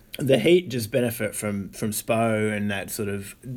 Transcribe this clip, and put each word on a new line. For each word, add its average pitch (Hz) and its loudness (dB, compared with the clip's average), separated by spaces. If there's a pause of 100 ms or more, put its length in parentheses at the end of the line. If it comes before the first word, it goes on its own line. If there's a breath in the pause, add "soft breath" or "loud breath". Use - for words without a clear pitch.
(180 soft breath)
the 131 4
Heat 175 6
just 113 -4
benefit 117 0
from, 101 -4
from 110 -4
Spo 110 0
and 104 -2
that 98 -4
sort 104 -4
of 98 -8 (220)